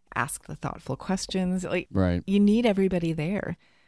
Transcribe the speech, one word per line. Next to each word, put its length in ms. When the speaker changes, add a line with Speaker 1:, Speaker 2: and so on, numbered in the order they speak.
Speaker 1:
ask 320
the 100
thoughtful 400
questions. 680
Like, 260
Speaker 2:
Right. 360
Speaker 1:
you 140
need 240
everybody 480
there. 440